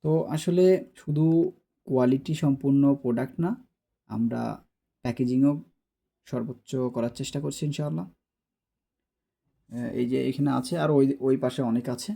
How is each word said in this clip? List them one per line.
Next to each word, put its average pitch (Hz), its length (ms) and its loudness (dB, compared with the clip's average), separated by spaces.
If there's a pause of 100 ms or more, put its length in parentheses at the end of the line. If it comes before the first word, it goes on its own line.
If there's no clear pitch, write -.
তো 156 60 0 (140)
আসলে 175 400 0 (320)
শুধু 151 280 0 (600)
কোয়ালিটি 131 480 2
সম্পূর্ণ 139 480 2 (120)
প্রোডাক্ট 127 460 -4
না, 175 100 0 (600)
আমরা 117 320 -2 (640)
প্যাকেজিংও 127 480 2 (760)
সর্বোচ্চ - 440 -8 (240)
করার 120 200 -4
চেষ্টা 143 260 -8
করছি 143 260 -6
ইনশাআল্লাহ। 151 400 -4 (1600)
আহ, 117 220 -8
এই 123 160 -2
যে 131 100 0 (100)
এখানে 139 220 0
আছে, 131 280 -2
আর 156 120 0
ওই, 139 300 4
ওই 135 160 2
পাশে 131 260 -4
অনেক 120 260 -2
আছে। 123 280 -8